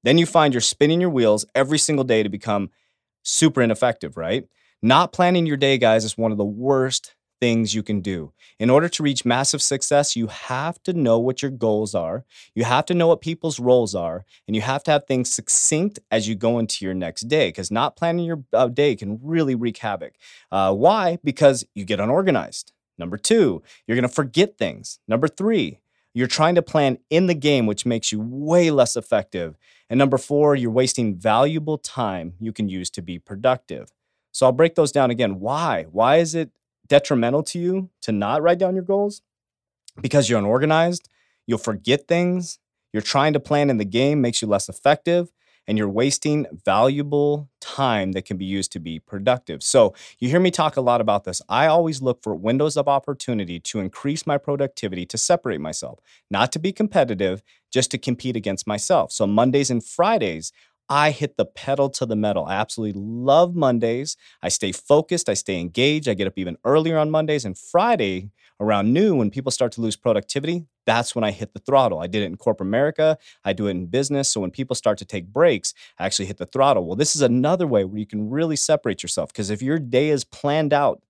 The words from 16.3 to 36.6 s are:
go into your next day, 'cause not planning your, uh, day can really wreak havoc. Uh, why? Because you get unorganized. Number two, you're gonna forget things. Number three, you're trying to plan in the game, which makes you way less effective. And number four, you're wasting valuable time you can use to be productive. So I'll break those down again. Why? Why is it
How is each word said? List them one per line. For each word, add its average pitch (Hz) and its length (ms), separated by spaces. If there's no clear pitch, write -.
go 113 240
into 104 260
your 92 80
next 90 300
day, 120 280
'cause 92 200
not 117 240
planning 170 300
your, 160 180
uh, 123 140
day 127 280
can 104 280
really 151 320
wreak 117 240
havoc. 95 340
Uh, 95 200
why? 170 520
Because 139 500
you 101 100
get 95 160
unorganized. 135 760
Number 87 200
two, 156 440
you're - 120
gonna 127 100
forget 160 500
things. 69 480
Number 123 220
three, 190 540
you're 123 140
trying 165 280
to 170 60
plan 143 360
in 180 180
the 175 60
game, 139 320
which 104 200
makes 117 280
you 107 80
way 151 500
less 131 240
effective. 92 640
And 120 80
number 135 200
four, 147 380
you're 120 160
wasting 120 460
valuable 147 600
time 92 600
you 113 140
can 104 160
use 92 220
to 98 100
be 87 180
productive. 104 720
So - 140
I'll 127 80
break 123 220
those 151 180
down 131 180
again. 107 300
Why? 120 500
Why 120 280
is 165 160
it 160 160